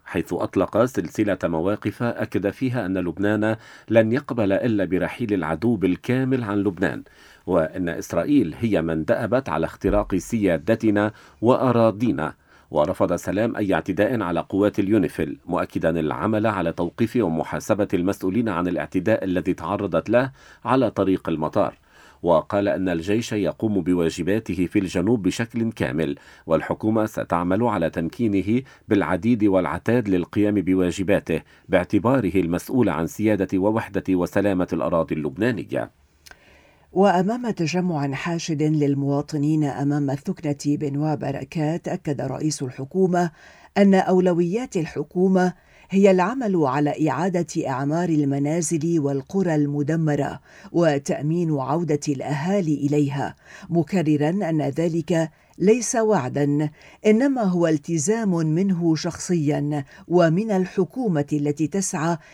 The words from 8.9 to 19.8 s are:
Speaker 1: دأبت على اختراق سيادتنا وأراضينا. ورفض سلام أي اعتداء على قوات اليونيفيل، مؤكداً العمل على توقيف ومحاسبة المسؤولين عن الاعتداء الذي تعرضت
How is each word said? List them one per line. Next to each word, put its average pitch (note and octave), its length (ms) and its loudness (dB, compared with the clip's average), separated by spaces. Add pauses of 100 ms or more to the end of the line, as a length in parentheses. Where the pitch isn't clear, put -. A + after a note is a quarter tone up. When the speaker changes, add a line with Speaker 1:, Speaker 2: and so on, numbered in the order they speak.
Speaker 1:
دأبت A#2+ 440 0
على D#2+ 180 -2
اختراق G2+ 500 0
سيادتنا G#2 960 0 (300)
وأراضينا. A2+ 920 2 (360)
ورفض F2 460 0
سلام G2 400 -2
أي F#2+ 180 0
اعتداء G2+ 460 0
على F2 200 -2
قوات G2+ 380 0
اليونيفيل، F#2 680 0
مؤكداً E2+ 540 -2
العمل F2 460 0
على F#2 260 -2
توقيف F#2 440 -2
ومحاسبة F#2 800 0
المسؤولين G2 540 0
عن F2 200 -2
الاعتداء E2+ 560 -2
الذي F2+ 300 0
تعرضت E2+ 560 -2